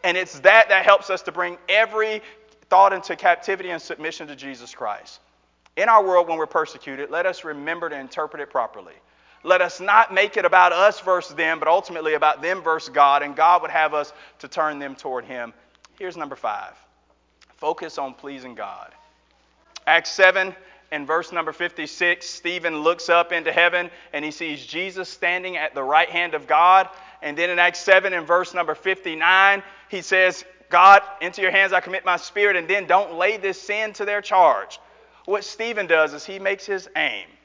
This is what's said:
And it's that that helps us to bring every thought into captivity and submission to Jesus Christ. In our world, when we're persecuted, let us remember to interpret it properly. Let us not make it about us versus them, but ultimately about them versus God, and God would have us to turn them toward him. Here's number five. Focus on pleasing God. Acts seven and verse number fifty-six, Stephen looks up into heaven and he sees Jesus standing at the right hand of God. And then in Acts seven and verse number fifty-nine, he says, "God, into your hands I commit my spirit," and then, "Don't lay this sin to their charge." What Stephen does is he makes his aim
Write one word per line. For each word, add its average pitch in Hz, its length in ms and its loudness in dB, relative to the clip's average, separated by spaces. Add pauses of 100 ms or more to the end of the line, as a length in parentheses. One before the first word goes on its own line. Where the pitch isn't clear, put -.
And 180 100 -2
it's 175 220 -8
that 202 300 6
that 190 160 2
helps 196 260 4
us 185 120 -4
to 170 100 -8
bring 175 260 -6 (100)
every 214 540 -2 (480)
thought 190 220 4
into 185 240 -8
captivity 180 540 -2
and 165 120 -10
submission 156 460 -12
to 143 80 -16
Jesus 127 360 -18
Christ. 110 460 -12 (580)
In 202 120 0
our 220 140 6
world, 180 260 2
when 160 100 -4
we're 156 80 -4
persecuted, 143 640 -8
let 175 160 -4
us 185 160 -6
remember 160 460 -10
to 147 100 -10
interpret 151 420 -10
it 143 80 -10
properly. 101 460 -8 (480)
Let 180 180 2
us - 200 -4
not 208 340 4
make 202 220 0
it 190 80 0
about 180 280 6
us 202 280 2
versus 180 340 -2
them, 160 240 -2
but 151 80 -4
ultimately 165 480 -2
about 151 260 0
them 175 220 -6
versus 160 260 -4
God, 143 360 4
and 143 100 -10
God 170 280 4
would 156 100 -10
have 156 220 0
us 147 180 -4 (260)
to 147 80 -18
turn 151 320 -4
them 135 160 -12
toward 127 300 -10
him. 120 280 -12 (460)
Here's 180 180 -12
number 143 200 -12
five. 101 380 -8 (840)
Focus 156 420 -8
on 135 160 -10
pleasing 127 400 -18
God. 98 380 -14 (960)
Acts 165 240 0
seven 185 420 2 (380)
and 147 120 -8
verse 165 280 -4
number 160 200 -6
fifty-six, 175 760 -4
Stephen 170 480 -8
looks 170 300 -2
up 170 240 2
into 165 180 -4
heaven 175 400 0 (220)
and 147 120 -8
he 151 60 -8
sees 151 340 -12
Jesus 180 440 -10
standing 180 480 -6
at 151 180 -6
the 139 80 -6
right 156 260 2
hand 170 260 -4
of 147 120 -8
God. 180 420 4 (340)
And 147 140 -8
then 175 140 -2
in 175 80 -2
Acts 175 220 2
seven 190 320 4
and 165 140 -6
verse 180 280 0
number 160 200 -4
fifty-nine, 190 880 2 (260)
he 185 140 -10
says, 185 420 0 (240)
"God, 196 340 8 (180)
into 180 200 -8
your 185 100 0
hands 190 220 2
I 185 80 2
commit 185 240 -10
my 190 120 0
spirit," 202 400 0
and 170 120 -4
then, 196 180 -2
"Don't 170 280 2
lay 196 220 -2
this 190 240 -6
sin 208 340 -8
to 208 100 -8
their 202 160 -4
charge." 151 580 2 (460)
What 196 180 -4
Stephen 220 440 -8
does 156 260 2
is 147 140 -16
he 196 120 -14
makes 196 280 -6
his 190 280 -8
aim 117 320 -6 (180)